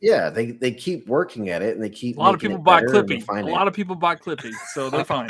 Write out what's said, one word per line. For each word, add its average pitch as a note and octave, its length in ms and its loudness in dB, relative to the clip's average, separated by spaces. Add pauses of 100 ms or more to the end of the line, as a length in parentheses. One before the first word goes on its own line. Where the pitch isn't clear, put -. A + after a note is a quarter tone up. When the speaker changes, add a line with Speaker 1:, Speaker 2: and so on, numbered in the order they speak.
Speaker 1:
Yeah, D3+ 300 2
they, A2+ 220 -4
they B2 200 -2
keep E3 360 -8
working B2 420 -2
at E2+ 120 -2
it, A2 120 -2
and G#2+ 100 -6
they G#2 60 -6
keep B2 260 -8
Speaker 2:
A C#3+ 40 -10
lot F#3 140 6
of E3 60 -4
Speaker 1:
making - 0 -
Speaker 2:
people G3 180 -4
Speaker 1:
it D#3 60 -10
Speaker 2:
buy F3 160 8
Speaker 1:
better G3+ 200 6
and G3 100 -2
Speaker 2:
Clippy. B2+ 100 -2
Speaker 1:
refine G#2 240 -4
Speaker 2:
A - 40 -4
Speaker 1:
it. D#3+ 40 -2
Speaker 2:
lot F#3 160 2
of F#3+ 60 -2
people F#3 220 -6
buy E3+ 200 0
Clippy, C3 420 -8 (160)
so C3+ 160 -4
they're C#3 140 0
fine. C3 260 -2